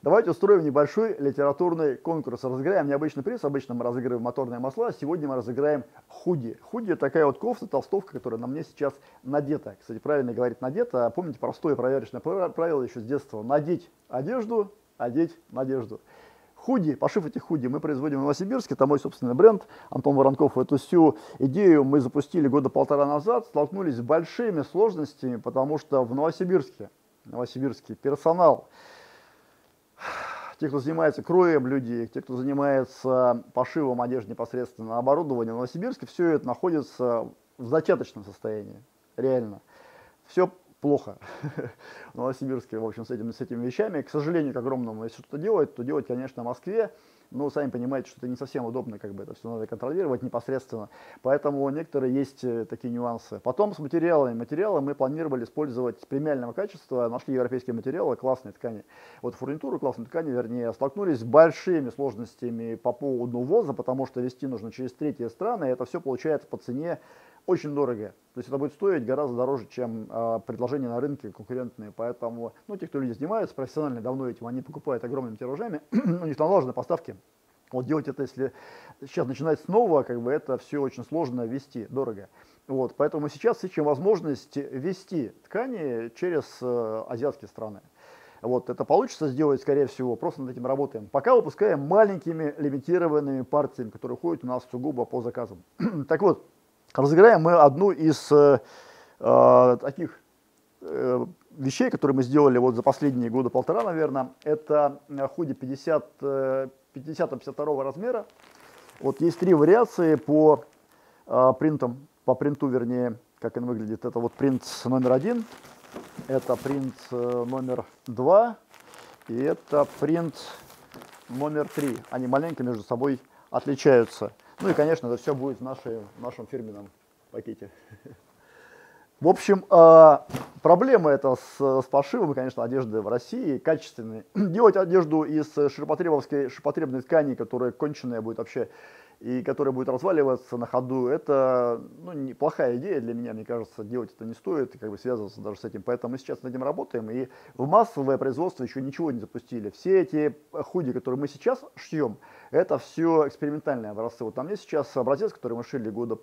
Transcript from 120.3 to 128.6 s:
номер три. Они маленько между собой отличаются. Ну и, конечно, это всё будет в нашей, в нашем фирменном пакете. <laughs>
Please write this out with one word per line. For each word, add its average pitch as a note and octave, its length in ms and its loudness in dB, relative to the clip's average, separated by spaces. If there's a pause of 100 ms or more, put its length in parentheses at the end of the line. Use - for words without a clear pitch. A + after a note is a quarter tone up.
номер C#3+ 380 -4
три. C#3 300 -4 (120)
Они B2+ 180 -6
маленько C#3+ 360 0
между A#2+ 200 -4
собой C3 360 -2 (300)
отличаются. B2 800 4 (300)
Ну F#3+ 80 0
и, E3 40 2
конечно, D3+ 340 2
это A#2+ 100 -2
всё D3 160 -4
будет C3 260 -6
в B2 40 -12
нашей, B2 360 -10 (180)
в - 40 -18
нашем B2 240 -12
фирменном G#2+ 420 -12 (440)
пакете. A2 400 -12 (320)
<laughs> - 1160 -20